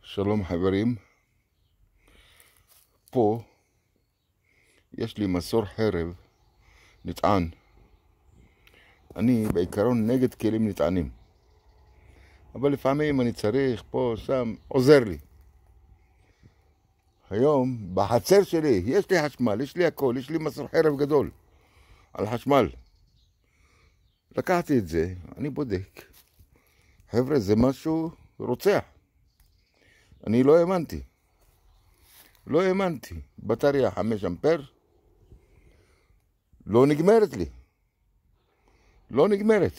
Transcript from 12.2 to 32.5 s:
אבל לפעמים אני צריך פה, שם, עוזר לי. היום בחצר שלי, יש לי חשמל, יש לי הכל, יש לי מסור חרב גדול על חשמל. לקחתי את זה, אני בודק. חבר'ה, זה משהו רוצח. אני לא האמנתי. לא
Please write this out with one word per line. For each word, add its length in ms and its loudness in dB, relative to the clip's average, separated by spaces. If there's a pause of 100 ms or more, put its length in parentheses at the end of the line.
אבל 180 0
לפעמים 480 0
אני 120 0
צריך 580 -2
פה, 260 -2
שם, 380 -4 (140)
עוזר 360 6
לי. 140 -6 (2000)
היום 640 0
בחצר 480 2
שלי, 440 0
יש 240 -2
לי 120 2
חשמל, 380 -2
יש 160 -8
לי 100 0
הכל, 320 0
יש 120 -12
לי 80 -4
מסור 300 -8
חרב 300 2
גדול 320 0 (840)
על 180 -6
חשמל. 380 2 (1700)
לקחתי 420 0
את 100 -2
זה, 260 -2 (220)
אני 140 -8
בודק. 540 -8 (1080)
חבר'ה, 280 0
זה 180 2
משהו 540 0 (280)
רוצח. 440 -2 (1400)
אני 160 2
לא 160 6
האמנתי. 420 -2 (1500)
לא 160 0